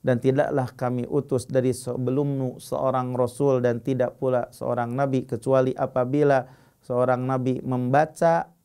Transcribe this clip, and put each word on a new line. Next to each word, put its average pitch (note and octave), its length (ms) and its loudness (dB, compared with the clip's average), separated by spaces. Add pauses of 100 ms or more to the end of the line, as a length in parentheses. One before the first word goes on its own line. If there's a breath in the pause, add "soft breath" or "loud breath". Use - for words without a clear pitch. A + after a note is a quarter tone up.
Dan B2+ 160 2
tidaklah C3 560 0
kami B2 320 -4
utus C3+ 420 -2
dari C3 240 0
sebelummu B2+ 840 -4
seorang B2+ 560 -4
rasul B2+ 500 0
dan A#2+ 220 2
tidak B2 320 -2
pula B2+ 320 0
seorang A#2+ 480 -4
nabi C3 320 0
kecuali C3 480 0
apabila C3+ 720 2 (320 loud breath)
seorang B2+ 420 0
nabi C3 380 -2
membaca D3+ 880 0 (160)